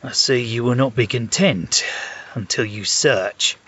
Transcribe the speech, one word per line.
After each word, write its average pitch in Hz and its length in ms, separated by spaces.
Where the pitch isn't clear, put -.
I 127 100
see 123 280
you 117 220
will 123 120
not 127 200
be 120 100
content 113 800
until 113 320
you 104 200
search - 720